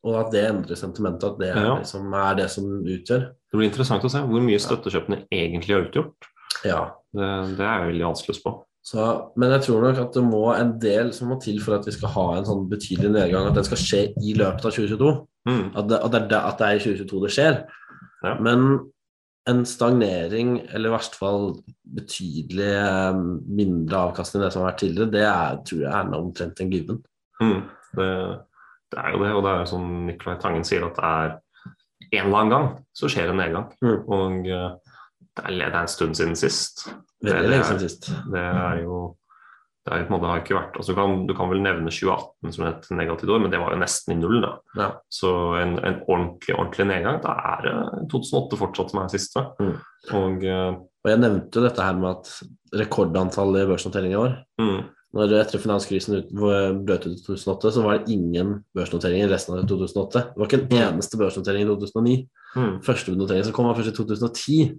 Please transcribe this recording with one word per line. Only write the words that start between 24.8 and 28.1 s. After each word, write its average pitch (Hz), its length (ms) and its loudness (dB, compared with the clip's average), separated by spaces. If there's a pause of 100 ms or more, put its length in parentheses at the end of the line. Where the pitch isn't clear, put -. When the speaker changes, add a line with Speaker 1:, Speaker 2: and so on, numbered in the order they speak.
Speaker 1:
tidligere, 101 280 0
det 104 120 4
er, 82 400 2
tror 85 160 -6
jeg 69 140 -2
er 95 260 -2
omtrent 87 420 -8
en 92 100 -2
given. 95 320 -4 (380)
Speaker 2:
Mm. 101 220 2 (320)
Det... 95 120 0 (840)